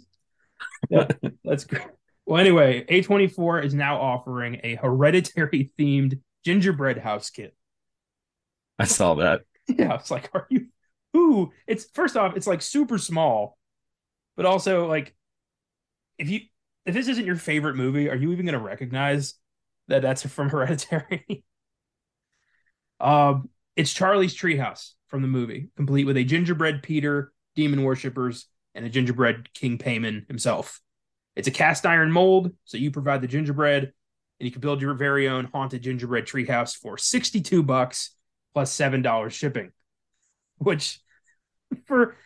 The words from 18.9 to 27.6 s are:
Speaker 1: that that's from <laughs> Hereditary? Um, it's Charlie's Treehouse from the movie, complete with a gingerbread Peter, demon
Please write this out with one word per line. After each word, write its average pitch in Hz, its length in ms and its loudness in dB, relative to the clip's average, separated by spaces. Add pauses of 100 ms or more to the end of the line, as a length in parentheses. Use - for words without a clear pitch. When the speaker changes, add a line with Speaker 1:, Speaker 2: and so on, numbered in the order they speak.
Speaker 1:
that 135 140 2
that's 131 240 -2
from 143 220 -4
<laughs> - 20 0
Hereditary? 156 920 -4 (1600)
Um, 143 480 4 (260)
it's 156 200 0
Charlie's 190 420 2
Treehouse 135 540 -4 (180)
from 135 140 -4
the 131 60 0
movie, 127 480 -4
complete 139 280 2
with 135 140 2
a 127 60 2
gingerbread 156 580 0
Peter, 143 500 -2 (240)
demon 143 280 2